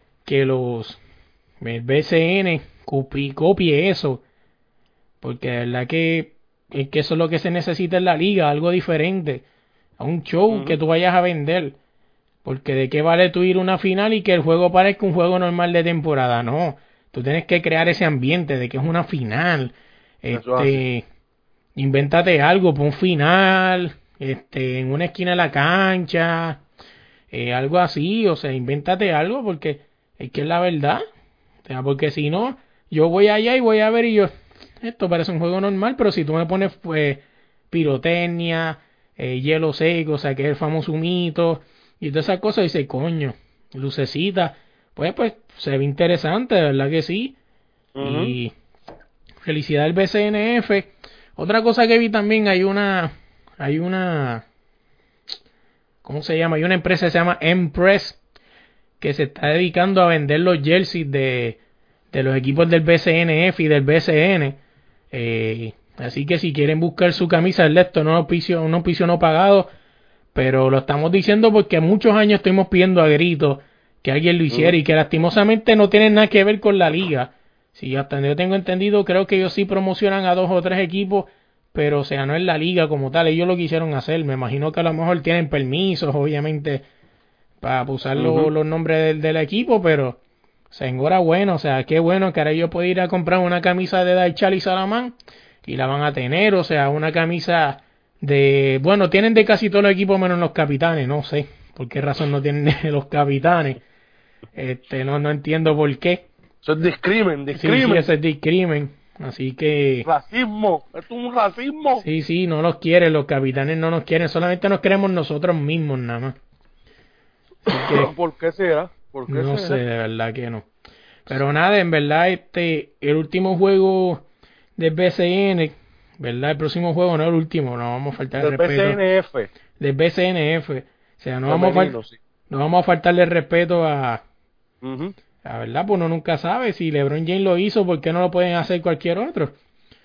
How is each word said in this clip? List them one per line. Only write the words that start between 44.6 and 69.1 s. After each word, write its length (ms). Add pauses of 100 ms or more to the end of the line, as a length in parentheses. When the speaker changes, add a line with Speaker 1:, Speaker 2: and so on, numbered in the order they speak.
Speaker 1:
pues, 200
pues, 200 (220)
se 200
ve 80
interesante, 720
de 80
verdad 280
que 120
sí. 340 (580)
Speaker 2:
Ujú. 140
Speaker 1:
Y 440 (880)
felicidad 440
al 100
B 120
C 220
N 300
F. 300 (460)
Otra 280
cosa 240
que 120
vi 120
también, 380
hay 140
una, 500 (460)
hay 200
una, 680 (1600)
¿cómo 200
se 160
llama? 180
Hay 80
una 100
empresa 320
que 40
se 80
llama 220
Empress, 800 (800)
que 120
se 120
está 240
dedicando 540
a 40
vender 340
los 220
jerseys 480
de, 480 (540)
de 100
los 140
equipos 320
del 140
B 160
C 220
N 280
F 140
y 60
del 140
B 180
C 340
N. 200 (580)
Eh, 600 (240)
así 300
que 120
si 140
quieren 280
buscar 320
su 160
camisa, 360
¿verdad? 220
Esto 180
no 80
es 40
auspicio, 460
un 120
auspicio 320
no 120